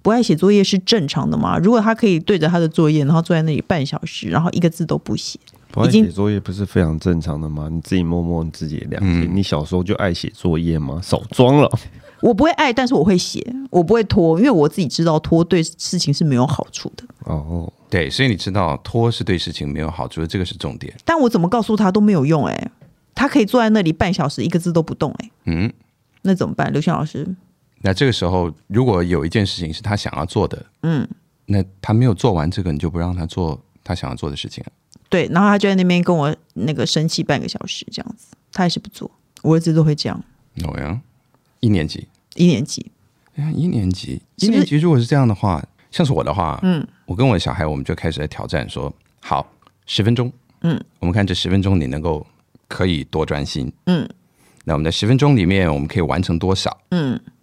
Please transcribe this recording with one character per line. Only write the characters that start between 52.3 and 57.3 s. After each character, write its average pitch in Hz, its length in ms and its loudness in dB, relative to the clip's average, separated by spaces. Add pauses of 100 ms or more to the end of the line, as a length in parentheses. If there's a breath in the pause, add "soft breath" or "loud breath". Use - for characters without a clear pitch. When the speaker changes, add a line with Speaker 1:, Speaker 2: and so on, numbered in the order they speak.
Speaker 3:
可 - 180 -2
以 78 180 -2
多 78 220 -4
专 71 180 -4
心。 67 260 -6 (140)
Speaker 1:
嗯。 175 240 0 (560 soft breath)
Speaker 3:
那 80 80 -2
我 76 60 0
们 76 60 -2
在 82 60 0
十 101 160 -2
分 123 120 4
钟 143 180 4
里 98 80 4
面， 92 260 2
我 73 80 0
们 71 80 -4
可 - 120 -4
以 - 20 0
完 76 220 0
成 85 160 -2
多 92 160 0
少？” - 200 -4 (180)
Speaker 1:
嗯。 143 280 -2 (220)